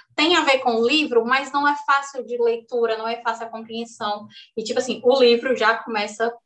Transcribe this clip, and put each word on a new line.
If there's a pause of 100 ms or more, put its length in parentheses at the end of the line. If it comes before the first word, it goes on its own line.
(160)
tem
a
ver
com
o
livro,
mas
não
é (100)
fácil
de
leitura,
não
é
fácil
a
compreensão. (280)
E,
tipo
assim,
o
livro
já
começa, (140)